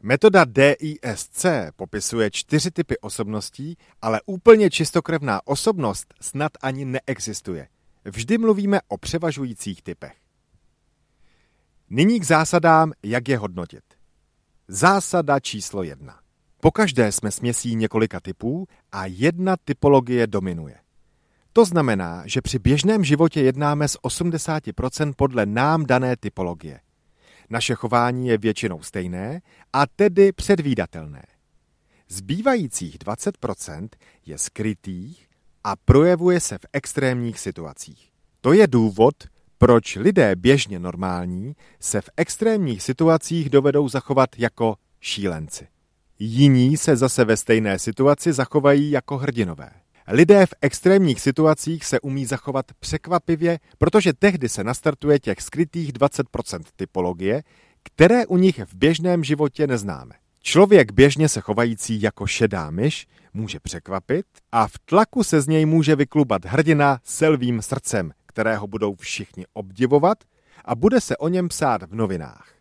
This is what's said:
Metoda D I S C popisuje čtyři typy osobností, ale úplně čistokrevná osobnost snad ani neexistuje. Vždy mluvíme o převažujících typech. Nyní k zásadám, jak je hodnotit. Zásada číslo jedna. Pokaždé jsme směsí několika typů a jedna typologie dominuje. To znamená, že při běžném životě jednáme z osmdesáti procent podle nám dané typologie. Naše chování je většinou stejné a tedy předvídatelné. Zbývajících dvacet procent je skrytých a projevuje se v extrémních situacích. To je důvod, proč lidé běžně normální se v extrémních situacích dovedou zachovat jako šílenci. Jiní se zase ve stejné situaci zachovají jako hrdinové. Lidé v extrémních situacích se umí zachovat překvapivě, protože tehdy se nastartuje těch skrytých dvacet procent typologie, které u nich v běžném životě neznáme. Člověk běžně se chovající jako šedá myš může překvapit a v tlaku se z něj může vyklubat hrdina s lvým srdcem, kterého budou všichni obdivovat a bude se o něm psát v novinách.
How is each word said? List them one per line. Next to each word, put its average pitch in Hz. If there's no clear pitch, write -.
Metoda 170
D 135
I 151
S 110
C 123
popisuje 104
čtyři 151
typy -
osobností, 110
ale 110
úplně 208
čistokrevná 147
osobnost 139
snad 151
ani 135
neexistuje. 110
Vždy 113
mluvíme 202
o 175
převažujících 135
typech. -
Nyní 190
k 180
zásadám, 160
jak 120
je 135
hodnotit. 90
Zásada 156
číslo 101
jedna. 71
Pokaždé 143
jsme 104
směsí 120
několika 110
typů 127
a 98
jedna 170
typologie 123
dominuje. 90
To 226
znamená, 101
že 120
při -
běžném 147
životě 151
jednáme 147
z -
osmdesáti 156
procent 135
podle 127
nám 139
dané 127
typologie. 85
Naše 117
chování 123
je 113
většinou 104
stejné 98
a 139
tedy 196
předvídatelné. 104
Zbývajících 120
dvacet -
procent 90
je 78
skrytých 104
a -
projevuje 170
se -
v -
extrémních 127
situacích. -
To 135
je 202
důvod, 113
proč 120
lidé 123
běžně 104
normální 90
se -
v -
extrémních 175
situacích 160
dovedou 139
zachovat 131
jako 113
šílenci. 82
Jiní 127
se 147
zase 123
ve 107
stejné 107
situaci 143
zachovají 143
jako 139
hrdinové. 110
Lidé 175
v -
extrémních 180
situacích 160
se -
umí 135
zachovat 135
překvapivě, 165
protože 185
tehdy 165
se -
nastartuje 143
těch 104
skrytých 156
dvacet 131
procent 90
typologie, 92
které 214
u 185
nich 180
v -
běžném 160
životě 147
neznáme. 98
Člověk 180
běžně 139
se 107
chovající 113
jako 104
šedá 95
myš 113
může 110
překvapit -
a 117
v -
tlaku 214
se 160
z 135
něj 156
může 156
vyklubat 131
hrdina 143
s -
lvým 123
srdcem, 92
kterého 107
budou 104
všichni -
obdivovat 127
a 120
bude 208
se -
o 147
něm 180
psát 123
v 90
novinách. 92